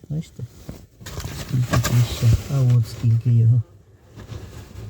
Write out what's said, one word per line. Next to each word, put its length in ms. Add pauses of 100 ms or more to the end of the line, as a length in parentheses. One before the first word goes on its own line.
Бачите? 340 (960)
Скільки 500
кліща. 380 (260)
А 80
от 260
скільки 460
його. 280 (1300)